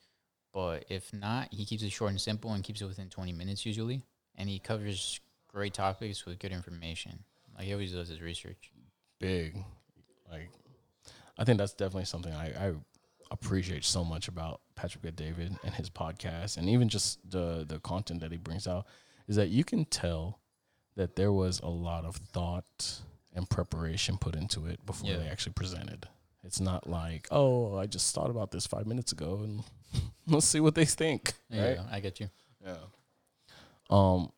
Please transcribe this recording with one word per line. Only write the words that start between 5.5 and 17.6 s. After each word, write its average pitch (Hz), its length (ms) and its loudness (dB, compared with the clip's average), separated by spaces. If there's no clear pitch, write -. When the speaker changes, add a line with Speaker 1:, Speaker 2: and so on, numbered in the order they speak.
Speaker 1:
topics 98 520 -2
with 87 140 -8
good 95 120 -6
information. 85 720 -8
Like, 92 100 -8
he 98 80 -4
always 98 200 -4
does 87 160 -4
his 80 120 -12
research. - 500 -10
Speaker 2:
Big. 92 440 -2
Like, 82 200 -10
I 113 60 -10
think 117 140 6
that's 98 160 2
definitely 95 320 -2
something 87 280 -6
I, 80 360 -2
I 82 40 0
appreciate 90 540 -2
so 90 200 2
much 82 260 -2
about 82 320 -6
Patrick - 280 -8
Bet-David 82 600 -4
and 95 120 -4
his - 140 -4
podcast, 87 680 -6
and 87 120 2
even 123 200 8
just - 300 0
the, 85 380 -2